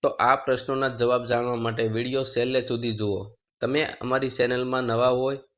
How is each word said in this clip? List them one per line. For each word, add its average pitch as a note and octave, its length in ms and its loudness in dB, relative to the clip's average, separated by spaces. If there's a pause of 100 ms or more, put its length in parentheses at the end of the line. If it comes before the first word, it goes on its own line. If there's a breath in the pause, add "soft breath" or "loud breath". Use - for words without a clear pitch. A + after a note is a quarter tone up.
તો C#3+ 80 2
આ B2+ 260 4
પ્રશ્નોના C3+ 520 -2
જવાબ A#2+ 380 0
જાણવા A#2+ 300 0
માટે A#2 320 -2
વીડિયો B2 360 -2
છેલ્લે B2+ 440 0
સુધી A#2 300 -2
જુઓ. G2+ 400 -4 (240)
તમે C#3 240 0
અમારી C3 440 -2
ચેનલમાં B2+ 540 0
નવા A#2+ 260 2
હોય C3 280 0 (200)